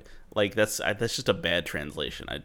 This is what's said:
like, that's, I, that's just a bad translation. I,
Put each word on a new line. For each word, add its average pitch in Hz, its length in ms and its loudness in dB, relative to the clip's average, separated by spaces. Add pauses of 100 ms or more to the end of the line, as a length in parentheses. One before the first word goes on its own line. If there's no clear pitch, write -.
(360)
like, 104 200 4
that's, 107 260 4
I, 104 120 2
that's 113 220 0
just 127 140 2
a 120 40 4
bad 85 320 0
translation. 73 640 -6
I, 73 160 -6